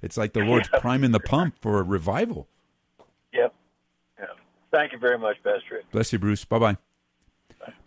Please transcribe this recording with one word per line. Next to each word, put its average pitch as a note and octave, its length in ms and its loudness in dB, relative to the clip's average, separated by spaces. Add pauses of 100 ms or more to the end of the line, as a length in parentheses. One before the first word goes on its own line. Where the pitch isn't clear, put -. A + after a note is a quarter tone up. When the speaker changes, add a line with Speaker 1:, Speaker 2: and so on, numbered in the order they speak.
Speaker 1:
It's - 120 -10
like G#2+ 180 -2
the A2 80 0
Lord's A2+ 280 2
Speaker 2:
<laughs> - 40 -2
Yeah. C#3 60 4
Speaker 1:
priming B2+ 320 2
the G#2+ 80 4
pump D#3 400 0
for G#2 200 2
a F#2+ 40 2
revival. G2 640 -2 (880)
Speaker 2:
Yep. A#2+ 220 0 (640)
Yeah. G2 60 -14 (460)
Thank D3+ 200 0
you B2 80 -14
very B2 180 2
much, G#2+ 260 -2
Pastor. G2 380 -4 (100)
Speaker 1:
Bless A2 220 -2
you, A2 60 0
Bruce. G2+ 260 -2
Bye-bye. A2+ 320 2 (1080)